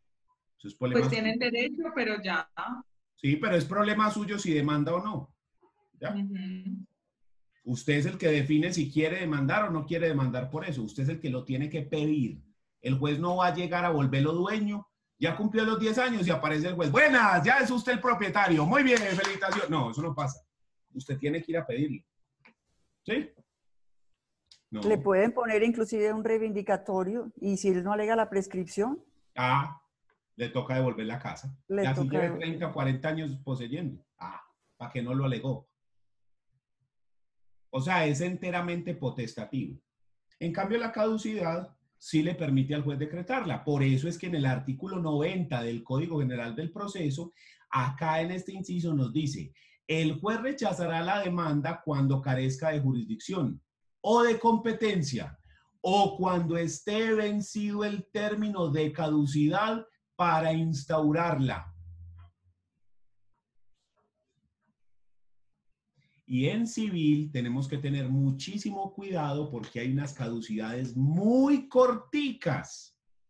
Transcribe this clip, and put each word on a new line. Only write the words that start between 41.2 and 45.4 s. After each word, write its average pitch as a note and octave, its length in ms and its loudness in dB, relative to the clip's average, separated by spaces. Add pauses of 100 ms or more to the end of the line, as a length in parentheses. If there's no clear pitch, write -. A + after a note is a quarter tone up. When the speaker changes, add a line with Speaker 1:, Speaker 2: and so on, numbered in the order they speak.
Speaker 1:
sí - 260 0
le E3+ 120 -2
permite C#3 400 0
al D3 80 -2
juez C#3+ 160 -4
decretarla. F3 640 -4
Por C#3+ 200 0
eso C3+ 260 2
es F3 100 -6
que F#3 80 -8
en F3 80 -4
el C#3 120 2
artículo C3+ 540 -4
noventa D#3 600 0